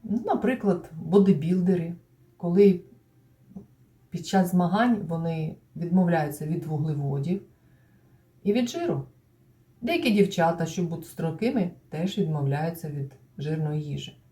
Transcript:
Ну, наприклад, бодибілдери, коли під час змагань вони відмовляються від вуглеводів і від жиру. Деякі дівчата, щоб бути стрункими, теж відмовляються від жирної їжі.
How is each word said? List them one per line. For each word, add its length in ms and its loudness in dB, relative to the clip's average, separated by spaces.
Ну, 220 -2
наприклад, 680 0
бодибілдери, 1000 2
коли 440 4
під 180 -10
час 240 2
змагань 560 2
вони 480 -4
відмовляються 720 0
від 200 -4
вуглеводів 760 -2
і 100 2
від 160 2
жиру. 340 -4
Деякі 300 0
дівчата, 540 2
щоб 240 -4
бути 140 -8
стрункими, 680 -2
теж 280 -4
відмовляються 720 -2
від 220 -8
жирної 460 -4
їжі. 380 -10